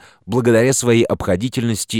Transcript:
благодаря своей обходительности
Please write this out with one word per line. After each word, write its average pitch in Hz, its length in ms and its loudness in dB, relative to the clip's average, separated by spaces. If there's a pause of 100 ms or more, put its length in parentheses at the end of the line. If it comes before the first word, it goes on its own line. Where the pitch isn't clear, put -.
(260)
благодаря 120 480 2
своей 117 300 2
обходительности 113 960 -4